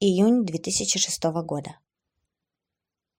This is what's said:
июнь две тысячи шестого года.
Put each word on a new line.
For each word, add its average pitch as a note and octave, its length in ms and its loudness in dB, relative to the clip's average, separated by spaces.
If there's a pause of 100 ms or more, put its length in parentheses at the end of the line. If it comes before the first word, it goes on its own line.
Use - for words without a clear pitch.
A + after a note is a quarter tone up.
июнь G3+ 440 4
две D#3+ 140 -4
тысячи - 400 -4
шестого E3 440 -2
года. D3 360 -8 (1400)